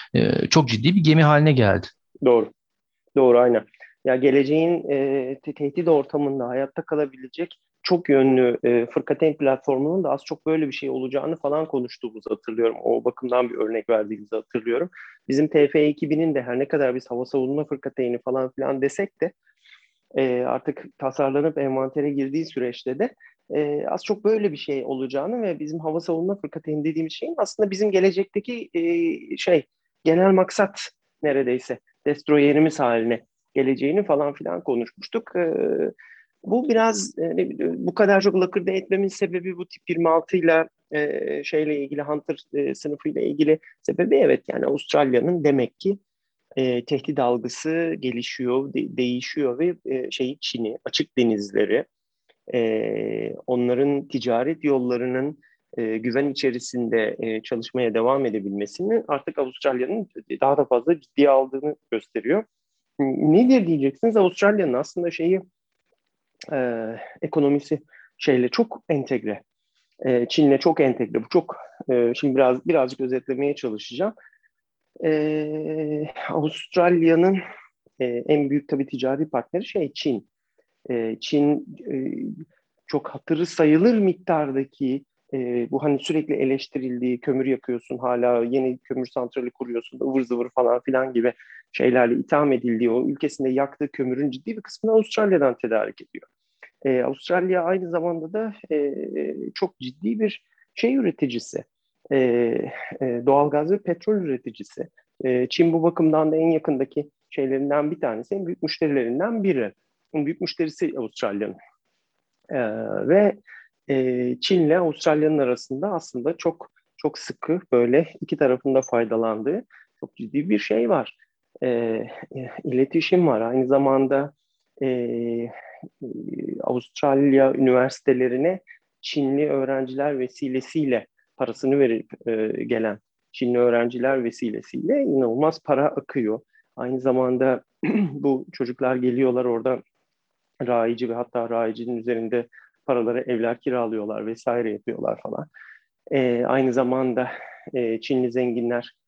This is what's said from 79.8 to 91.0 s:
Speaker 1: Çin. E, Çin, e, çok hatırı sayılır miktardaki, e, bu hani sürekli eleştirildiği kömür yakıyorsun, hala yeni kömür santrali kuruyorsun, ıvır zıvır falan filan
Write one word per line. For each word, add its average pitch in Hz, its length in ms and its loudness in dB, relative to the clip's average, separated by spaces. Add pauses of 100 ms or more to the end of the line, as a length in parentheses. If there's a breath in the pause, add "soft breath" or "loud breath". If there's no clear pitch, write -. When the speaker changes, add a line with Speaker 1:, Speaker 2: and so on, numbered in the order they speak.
Speaker 1:
Çin. 120 360 -4 (600)
E, 113 320 -4
Çin, 147 560 0 (140)
e, - 40 -6 (920)
çok 143 200 -4
hatırı 160 380 -4
sayılır 170 520 4
miktardaki, 139 1080 -2 (280)
e, 123 380 -2
bu 139 120 -2
hani 143 160 2
sürekli 156 340 -2
eleştirildiği 127 840 -2
kömür 131 260 0
yakıyorsun, 127 520 -4
hala 123 460 2
yeni 127 340 0
kömür 127 280 -6
santrali 123 460 -6
kuruyorsun, 120 480 -8
ıvır 135 220 0
zıvır 120 280 -2
falan 123 320 2
filan 131 320 -2